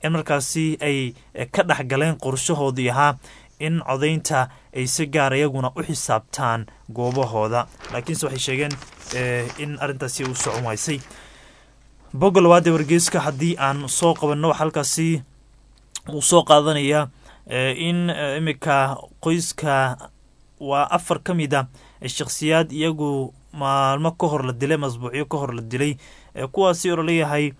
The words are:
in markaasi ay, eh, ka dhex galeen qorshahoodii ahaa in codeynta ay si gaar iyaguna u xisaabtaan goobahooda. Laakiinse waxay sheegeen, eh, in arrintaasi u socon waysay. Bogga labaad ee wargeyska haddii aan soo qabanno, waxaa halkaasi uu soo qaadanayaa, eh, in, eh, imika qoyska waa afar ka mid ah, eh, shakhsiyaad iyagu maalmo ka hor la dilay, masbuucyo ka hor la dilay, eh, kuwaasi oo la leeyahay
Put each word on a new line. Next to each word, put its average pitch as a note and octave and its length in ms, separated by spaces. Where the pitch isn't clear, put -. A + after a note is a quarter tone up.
in D#3+ 80
markaasi D#3 720
ay, C#3 320
eh, B2 180
ka G3 120
dhex D#3+ 240
galeen D3 300
qorshahoodii C3+ 720
ahaa C#3 280
in D#3+ 220
codeynta C#3+ 680
ay C3 120
si D#3 200
gaar C#3 260
iyaguna C3+ 420
u E3+ 80
xisaabtaan A#2 840
goobahooda. A#2+ 760
Laakiinse C#3+ 320
waxay C3+ 140
sheegeen, C#3 320
eh, B2 320
in D3 200
arrintaasi C#3 440
u B2+ 120
socon A#2 300
waysay. B2 340
Bogga F3+ 280
labaad F3 260
ee E3+ 40
wargeyska E3 480
haddii D3 380
aan C#3 320
soo E3+ 240
qabanno, D3+ 340
waxaa D3+ 160
halkaasi D#3 580
uu D3 80
soo E3+ 220
qaadanayaa, D3 640
eh, B2+ 300
in, F3 300
eh, D3 280
imika C#3 600
qoyska D3 800
waa C#3+ 320
afar E3+ 320
ka F#3 100
mid D3+ 200
ah, C3 140
eh, C3 80
shakhsiyaad D#3 640
iyagu D3 600
maalmo C#3 580
ka E3+ 160
hor D3 180
la B2+ 80
dilay, C#3 240
masbuucyo B2+ 480
ka D3+ 120
hor C3+ 180
la A#2 60
dilay, B2+ 360
eh, C3 160
kuwaasi F3+ 400
oo F3 40
la E3 80
leeyahay D3 560